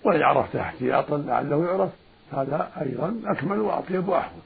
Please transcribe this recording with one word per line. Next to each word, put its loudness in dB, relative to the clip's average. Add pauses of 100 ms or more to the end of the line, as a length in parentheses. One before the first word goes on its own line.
وإن 4
عرفتها 2
احتياطا 0
لعله 0
يعرف 0 (420)
هذا -2 (100)
أيضا -2 (100)
أكمل -2
وأطيب -2
وأحسن. -2